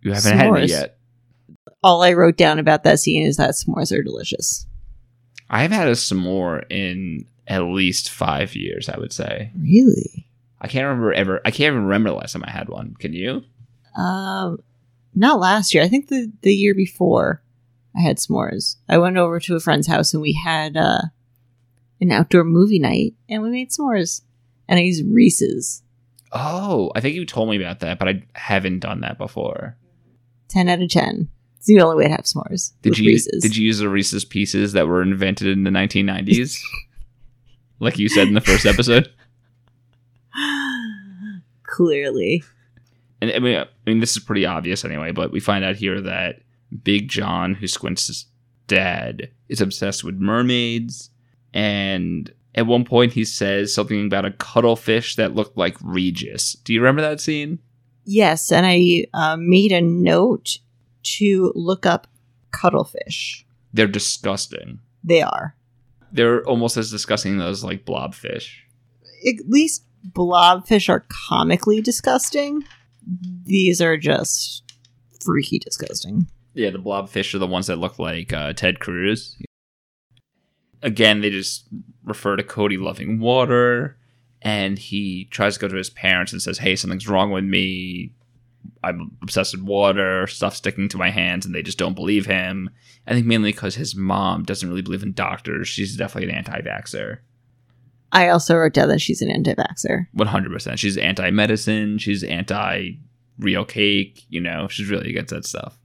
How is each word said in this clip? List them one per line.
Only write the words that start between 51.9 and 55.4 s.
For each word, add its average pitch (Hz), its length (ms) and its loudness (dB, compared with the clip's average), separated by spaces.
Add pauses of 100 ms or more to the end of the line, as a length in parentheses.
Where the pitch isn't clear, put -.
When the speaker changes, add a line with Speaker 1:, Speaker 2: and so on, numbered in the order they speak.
Speaker 1:
at 113 120 0
one 120 180 2
point 120 280 4
he 113 120 0
says 101 480 -2
something 104 320 -2
about 98 200 0
a 98 60 -4
cuttlefish 117 840 2
that 101 200 0
looked 107 220 -4